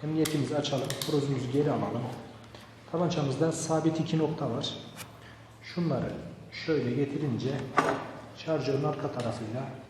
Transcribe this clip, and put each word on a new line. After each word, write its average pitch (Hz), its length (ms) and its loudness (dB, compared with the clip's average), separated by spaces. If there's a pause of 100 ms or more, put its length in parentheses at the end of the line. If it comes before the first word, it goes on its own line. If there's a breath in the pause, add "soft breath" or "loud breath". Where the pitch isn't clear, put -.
Emniyetimizi 151 540 2
açalım, 135 300 0
frozumuzu 135 640 0
geri 143 180 4
alalım. 107 300 0 (880 loud breath)
Tabancamızda 160 600 2
sabit 160 480 2
iki 160 180 2
nokta 151 340 2
var. 135 220 -2 (920 loud breath)
Şunları 151 480 0 (400)
şöyle 135 400 2
getirince 135 600 2 (840)
şarjörün 139 460 2
arka 147 280 0
tarafıyla 113 520 -2 (260)